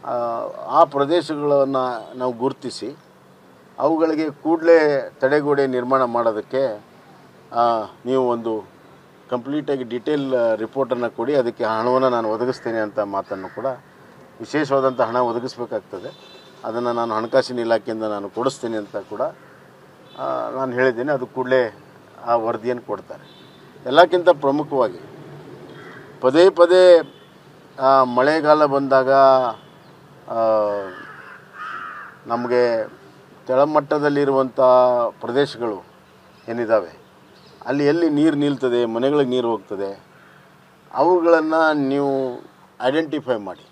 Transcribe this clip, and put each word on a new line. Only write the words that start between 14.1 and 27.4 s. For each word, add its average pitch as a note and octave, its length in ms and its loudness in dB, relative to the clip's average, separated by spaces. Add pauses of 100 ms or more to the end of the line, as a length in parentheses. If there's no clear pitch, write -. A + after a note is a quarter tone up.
ವಿಶೇಷವಾದಂಥ C3+ 600 -2
ಹಣ A#2 160 0
ಒದಗಿಸ್ಬೇಕಾಗ್ತದೆ, A#2 1200 -6 (240)
ಅದನ್ನು A#2+ 300 -4
ನಾನು A#2 220 -2
ಹಣಕಾಸಿನ B2 440 -2
ಇಲಾಖೆಯಿಂದ A2+ 440 -2
ನಾನು G#2 260 -6
ಕೊಡಿಸ್ತೇನೆ A#2+ 480 -6
ಅಂತ G#2 200 -10
ಕೂಡ, G#2 240 -10 (960)
ಆ, B2+ 320 -8
ನಾನು C3 220 -6
ಹೇಳಿದ್ದೇನೆ. B2+ 400 0
ಅದು B2+ 140 -2
ಕೂಡಲೇ B2+ 500 -2 (500)
ಆ A#2 100 0
ವರದಿಯನ್ನು A2+ 520 -4
ಕೊಡ್ತಾರೆ. - 520 -12 (460)
ಎಲ್ಲಕ್ಕಿಂತ E3+ 440 4
ಪ್ರಮುಖವಾಗಿ C#3+ 680 0 (1200)
ಪದೇ D3+ 280 6
ಪದೇ, F3 680 6 (640)